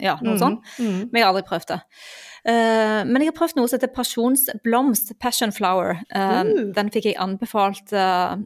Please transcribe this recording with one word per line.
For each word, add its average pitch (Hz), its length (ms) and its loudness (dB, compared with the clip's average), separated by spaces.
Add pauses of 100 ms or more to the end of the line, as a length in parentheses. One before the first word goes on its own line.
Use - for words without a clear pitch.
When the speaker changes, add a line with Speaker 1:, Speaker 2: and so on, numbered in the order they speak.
Speaker 1:
ja, 190 160 0
noe 226 160 0
Speaker 2:
Mhm, 214 80 2
Speaker 1:
sånt. 214 160 0 (160)
Speaker 2:
mhm. 208 320 -2
Speaker 1:
Men 233 140 0
jeg - 20 4
har 190 80 4
aldri 190 160 -2
prøvd 170 240 -4
det. 175 80 -6 (720)
Eh, 220 560 4
men 262 140 4
jeg 311 100 0
har 320 80 -8
prøvd 330 160 0
noe 240 140 2
som 262 100 0
heter 254 160 -2
pasjonsblomst, 240 1300 0
passion 233 320 -2
flower. 185 560 0
Eh, 190 320 2
Speaker 2:
Uh. 226 320 0
Speaker 1:
den 208 140 0
fikk 220 140 -2 (100)
jeg - 20 -12
anbefalt, 196 800 -2
eh, 185 500 2